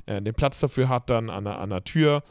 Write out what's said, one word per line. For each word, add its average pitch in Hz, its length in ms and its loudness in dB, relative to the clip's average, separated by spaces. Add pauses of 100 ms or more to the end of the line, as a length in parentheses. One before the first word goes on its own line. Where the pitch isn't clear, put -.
äh, 101 160 -4
den 110 140 -4
Platz - 240 0
dafür 131 300 2
hat, 123 200 -2
dann 113 220 0
an 98 140 -4
der, 104 140 -4
an 98 120 -6
der 92 120 -4
Tür, 147 480 2